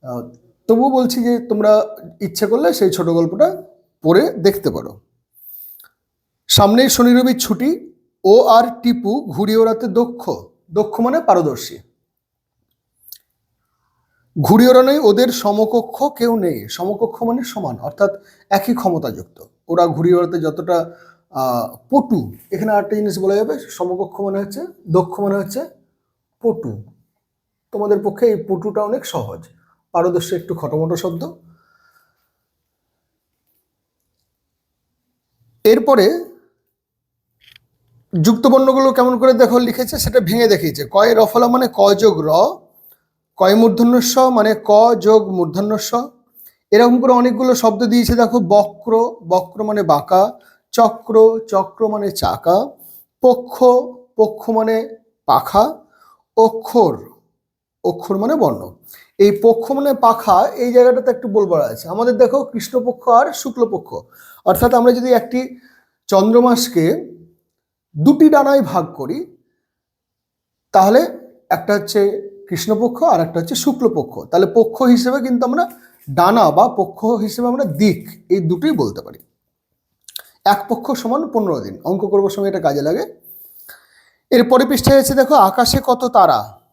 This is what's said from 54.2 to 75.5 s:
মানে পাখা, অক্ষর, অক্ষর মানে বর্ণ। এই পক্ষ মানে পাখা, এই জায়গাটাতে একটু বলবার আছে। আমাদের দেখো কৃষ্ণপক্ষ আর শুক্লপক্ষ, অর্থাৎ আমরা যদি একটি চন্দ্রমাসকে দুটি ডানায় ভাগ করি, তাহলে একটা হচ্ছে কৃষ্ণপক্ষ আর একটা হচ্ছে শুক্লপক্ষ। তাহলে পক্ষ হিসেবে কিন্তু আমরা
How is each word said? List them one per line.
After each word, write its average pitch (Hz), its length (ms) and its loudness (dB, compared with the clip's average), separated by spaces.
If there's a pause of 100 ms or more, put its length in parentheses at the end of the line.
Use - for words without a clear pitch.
মানে 220 460 -2 (300)
পাখা, 202 560 0 (560)
অক্ষর, 220 600 2 (840)
অক্ষর 175 340 -4
মানে 233 180 -2
বর্ণ। 127 400 -2 (420)
এই 202 260 4
পক্ষ 226 280 2
মানে 277 220 -2
পাখা, 226 540 2
এই 247 260 -4
জায়গাটাতে 247 380 4
একটু 247 160 -6
বলবার 196 340 0
আছে। - 280 -8
আমাদের 220 280 -2
দেখো 262 280 2
কৃষ্ণপক্ষ 240 640 -6
আর 254 240 4
শুক্লপক্ষ, 226 600 -6 (500)
অর্থাৎ 240 280 2
আমরা 240 180 4
যদি 247 220 0
একটি 254 460 -4 (480)
চন্দ্রমাসকে 220 800 2 (1120)
দুটি 277 320 4
ডানায় 277 320 4
ভাগ 185 340 -4
করি, 165 420 -12 (1300)
তাহলে 208 460 2 (320)
একটা 170 240 -2
হচ্ছে 202 560 -2 (200)
কৃষ্ণপক্ষ 214 540 -4
আর 247 160 2
একটা 165 200 -4
হচ্ছে 165 160 -8
শুক্লপক্ষ। - 680 -4
তাহলে 185 300 0
পক্ষ 226 260 0
হিসেবে 247 400 2
কিন্তু 247 240 -2
আমরা 320 240 -2 (400)